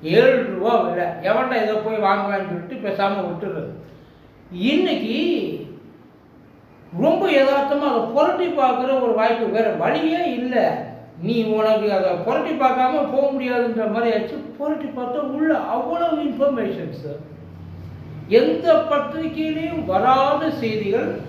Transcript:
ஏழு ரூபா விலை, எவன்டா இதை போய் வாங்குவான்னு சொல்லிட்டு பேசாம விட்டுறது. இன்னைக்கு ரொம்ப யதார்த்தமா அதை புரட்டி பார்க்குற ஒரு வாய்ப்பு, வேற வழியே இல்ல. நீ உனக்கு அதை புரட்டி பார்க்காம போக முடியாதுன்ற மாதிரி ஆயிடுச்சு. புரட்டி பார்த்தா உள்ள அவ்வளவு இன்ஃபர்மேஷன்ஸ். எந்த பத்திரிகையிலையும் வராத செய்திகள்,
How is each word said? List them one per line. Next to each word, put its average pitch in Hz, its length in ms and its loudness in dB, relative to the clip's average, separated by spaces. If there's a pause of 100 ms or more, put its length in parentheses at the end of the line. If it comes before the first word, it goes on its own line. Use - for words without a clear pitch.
ஏழு 247 400 6
ரூபா 226 320 0
விலை, - 300 0
எவன்டா 226 580 0
இதை 214 120 0
போய் 220 200 -2
வாங்குவான்னு 202 520 0
சொல்லிட்டு 170 280 -8
பேசாம 196 440 -2
விட்டுறது. 170 460 -6 (840)
இன்னைக்கு 269 680 0 (1800)
ரொம்ப 339 320 2
யதார்த்தமா 277 560 4
அதை 233 140 2 (120)
புரட்டி 302 340 2
பார்க்குற 254 540 2
ஒரு 233 140 0
வாய்ப்பு, 226 300 2
வேற 214 240 2
வழியே 302 640 0
இல்ல. 240 500 0 (380)
நீ 220 220 0
உனக்கு 214 500 2
அதை 185 180 2
புரட்டி 254 400 -2
பார்க்காம 254 600 2
போக 277 200 2
முடியாதுன்ற 240 600 0
மாதிரி 226 260 2
ஆயிடுச்சு. - 200 -4 (200)
புரட்டி 302 280 -4
பார்த்தா 247 340 -6
உள்ள 302 380 0
அவ்வளவு 330 680 -2
இன்ஃபர்மேஷன்ஸ். 214 840 -2 (1200)
எந்த 311 460 4
பத்திரிகையிலையும் 311 1120 -2
வராத 262 680 2
செய்திகள், 214 760 -2